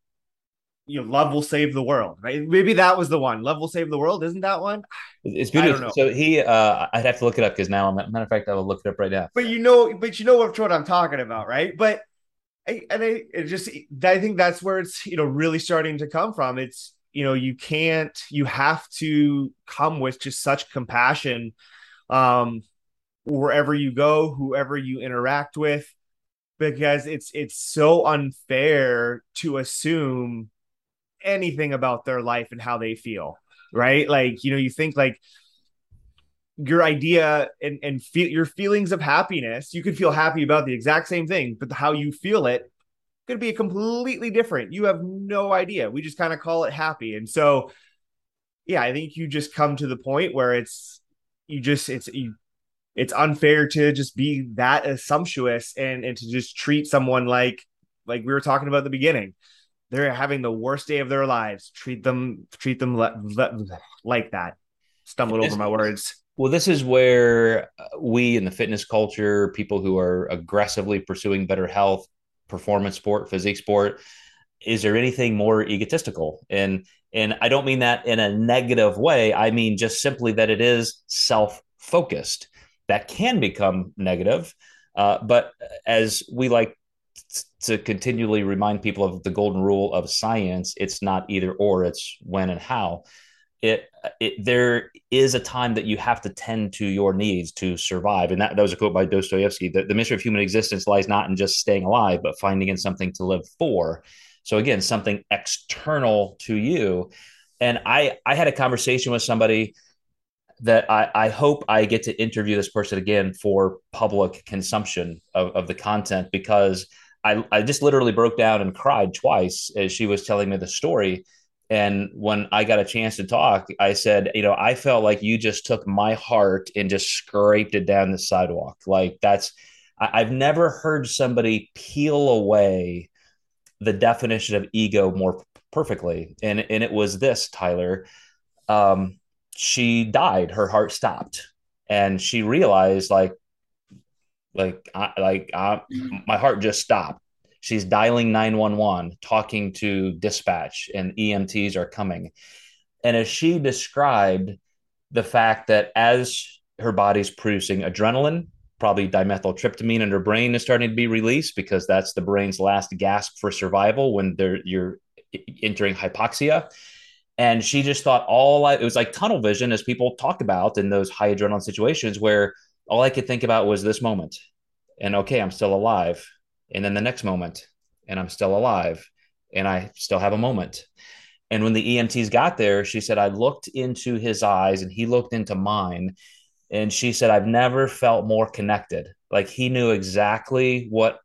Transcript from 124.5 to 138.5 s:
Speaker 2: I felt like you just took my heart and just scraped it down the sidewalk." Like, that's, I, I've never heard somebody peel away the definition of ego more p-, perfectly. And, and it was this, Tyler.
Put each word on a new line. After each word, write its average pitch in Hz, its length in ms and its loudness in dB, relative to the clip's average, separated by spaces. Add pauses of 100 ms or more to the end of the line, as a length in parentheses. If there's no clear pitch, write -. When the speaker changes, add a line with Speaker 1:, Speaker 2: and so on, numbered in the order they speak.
Speaker 2:
I 120 200 2
felt 123 260 2
like 104 200 2
you 110 140 0
just 110 300 -2
took 113 180 -2
my 104 300 0
heart 101 640 2
and 101 120 0
just 98 220 -2
scraped 104 640 2
it 98 120 0
down 98 260 4
the 92 60 -4
sidewalk." 87 680 -2
Like, 92 340 0
that's, 101 320 2 (480)
I, 110 120 0
I've 113 180 2
never 151 400 2
heard 147 380 -4
somebody 117 640 0
peel 147 540 0
away 98 800 2 (680)
the 104 120 0
definition 113 640 0
of 98 180 -2
ego 101 380 2
more 92 300 -2
p-, - 40 -20 (280)
perfectly. 87 680 -4
And, 107 300 -2
and 110 140 0
it - 80 -6
was 101 260 0
this, 123 320 0
Tyler. 90 560 -2 (640)